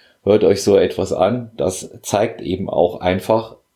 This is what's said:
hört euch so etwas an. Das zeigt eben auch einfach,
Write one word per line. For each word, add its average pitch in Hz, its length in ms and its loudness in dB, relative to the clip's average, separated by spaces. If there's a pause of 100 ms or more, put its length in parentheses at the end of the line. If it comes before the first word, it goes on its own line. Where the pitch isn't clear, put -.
(240)
hört 104 200 4
euch 98 180 4
so 101 160 4
etwas 95 360 0
an. 113 440 0
Das - 320 -6 (140)
zeigt - 380 -2
eben 92 280 -6
auch - 300 0
einfach, 95 560 -2 (200)